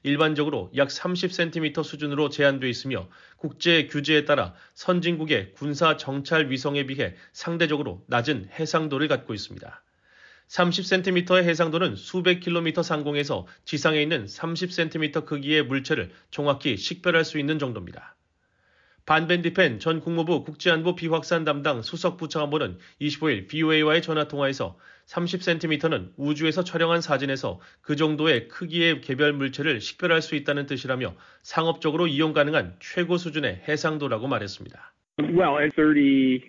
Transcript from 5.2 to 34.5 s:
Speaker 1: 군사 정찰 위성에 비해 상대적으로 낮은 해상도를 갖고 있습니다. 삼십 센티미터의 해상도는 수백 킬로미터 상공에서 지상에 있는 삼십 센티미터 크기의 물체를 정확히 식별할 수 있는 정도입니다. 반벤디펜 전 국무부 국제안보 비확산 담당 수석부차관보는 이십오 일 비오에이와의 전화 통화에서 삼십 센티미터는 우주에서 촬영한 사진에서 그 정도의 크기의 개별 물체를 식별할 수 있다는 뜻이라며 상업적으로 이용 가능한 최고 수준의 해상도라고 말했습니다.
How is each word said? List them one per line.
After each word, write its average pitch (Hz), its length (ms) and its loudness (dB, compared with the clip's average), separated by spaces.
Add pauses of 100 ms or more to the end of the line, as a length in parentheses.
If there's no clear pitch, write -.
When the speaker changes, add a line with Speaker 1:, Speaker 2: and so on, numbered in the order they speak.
Speaker 1:
군사 147 460 2
정찰 139 520 -2
위성에 139 380 -2
비해 131 260 -4 (200)
상대적으로 160 760 -2
낮은 120 400 0 (100)
해상도를 156 500 0
갖고 127 280 -2
있습니다. - 480 -14 (640)
삼십 180 380 2
센티미터의 185 580 4
해상도는 165 520 2
수백 180 440 0
킬로미터 170 420 0
상공에서 147 640 -2 (200)
지상에 156 360 2
있는 147 240 -2
삼십 165 460 -6
센티미터 156 540 -2
크기의 147 380 0
물체를 127 460 -2 (220)
정확히 143 440 0
식별할 165 480 0
수 156 140 -6
있는 151 220 -2
정도입니다. 107 560 -8 (880)
반벤디펜 165 760 2
전 160 220 -2
국무부 165 420 0
국제안보 165 520 0
비확산 160 500 -2
담당 143 360 -2
수석부차관보는 151 960 -4 (220)
이십오 147 300 -2
일 98 180 -2
비오에이와의 156 540 2
전화 156 260 -2
통화에서 135 500 -4 (280)
삼십 175 360 -4
센티미터는 156 760 -2
우주에서 151 480 0
촬영한 170 340 2
사진에서 135 600 -2 (180)
그 147 160 -4
정도의 151 540 2
크기의 165 500 0
개별 143 320 2
물체를 139 480 -2
식별할 165 420 0
수 156 140 -6
있다는 143 300 -2
뜻이라며 127 500 -4 (260)
상업적으로 165 680 0
이용 156 260 2
가능한 143 480 2
최고 175 340 -2
수준의 147 540 -4
해상도라고 147 580 -2
말했습니다. - 640 -6 (260)